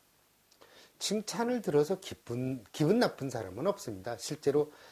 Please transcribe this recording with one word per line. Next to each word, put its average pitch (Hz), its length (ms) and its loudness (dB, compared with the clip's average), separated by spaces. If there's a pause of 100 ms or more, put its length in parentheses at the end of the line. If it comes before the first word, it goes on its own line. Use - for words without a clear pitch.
(1000)
칭찬을 220 640 -2
들어서 151 380 4
기분, 127 640 -6 (100)
기분 165 260 4
나쁜 139 320 0
사람은 110 360 -6
없습니다. 113 520 -4
실제로 147 520 0 (220)